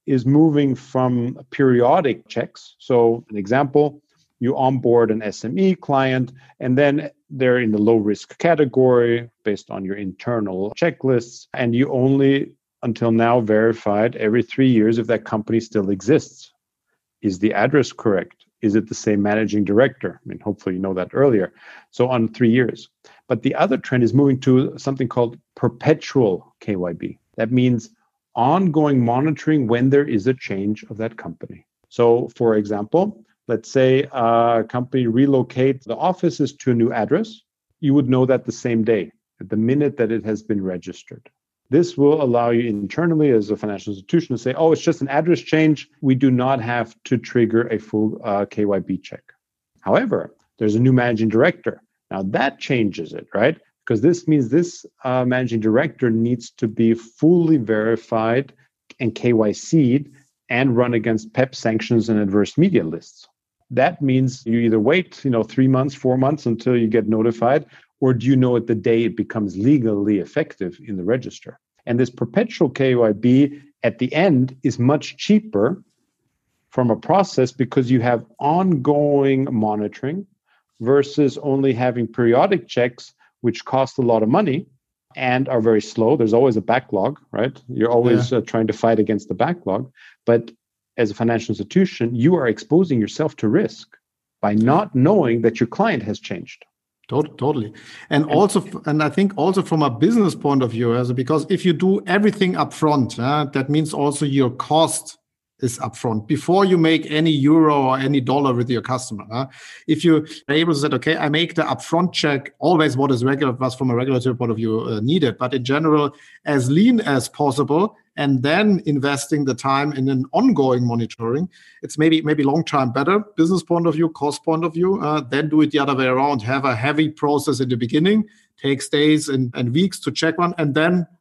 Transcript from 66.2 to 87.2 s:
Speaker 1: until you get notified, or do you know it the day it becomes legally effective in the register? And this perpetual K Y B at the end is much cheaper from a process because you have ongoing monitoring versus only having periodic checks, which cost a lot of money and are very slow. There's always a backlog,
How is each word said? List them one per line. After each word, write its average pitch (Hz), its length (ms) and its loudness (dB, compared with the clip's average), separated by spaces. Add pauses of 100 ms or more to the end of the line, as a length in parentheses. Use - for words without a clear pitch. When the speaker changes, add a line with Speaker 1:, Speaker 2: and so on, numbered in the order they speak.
Speaker 1:
until 123 300 0
you 117 120 2
get 107 200 0
notified, 117 580 0 (340)
or 127 140 2
do 117 120 -4
you 135 100 4
know 127 200 2
it 117 100 -4
the 117 80 -2
day 113 300 0
it 107 120 -4
becomes 101 400 -4
legally 107 640 2
effective 92 680 -8
in 107 100 -10
the 90 80 -8
register? - 540 -6 (280)
And 120 120 -2
this 127 120 0
perpetual 180 600 -2
K 131 240 0
Y 117 180 4
B 127 480 2 (220)
at 117 160 -2
the 127 140 -4
end 143 500 2
is 127 160 -2
much 131 380 0
cheaper 196 680 0 (880)
from 123 200 0
a 107 60 0
process 165 540 0
because 127 400 -2
you 127 120 4
have 120 220 0 (140)
ongoing 143 1120 0
monitoring 110 760 -4 (540)
versus 139 580 2
only 135 340 0
having 120 340 -2
periodic 120 640 2
checks, - 460 -4 (280)
which 117 220 -4
cost 135 340 -2
a 135 40 0
lot 117 200 2
of 107 60 0
money 165 380 0 (500)
and 131 320 -2
are 127 120 0
very 113 200 2
slow. 117 360 0
There's 110 180 2
always 120 220 4
a 107 60 -2
backlog, 120 560 -2 (140)